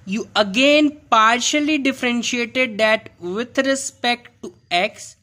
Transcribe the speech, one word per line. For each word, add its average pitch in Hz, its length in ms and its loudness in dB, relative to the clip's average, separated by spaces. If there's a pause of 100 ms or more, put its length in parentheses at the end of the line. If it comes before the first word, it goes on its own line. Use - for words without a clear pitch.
you 202 320 -6
again 277 640 2 (100)
partially 247 680 2
differentiated 240 1000 -2
that 214 320 0 (120)
with 185 380 -6
respect 262 720 -2 (140)
to - 100 -14 (160)
x 180 540 -4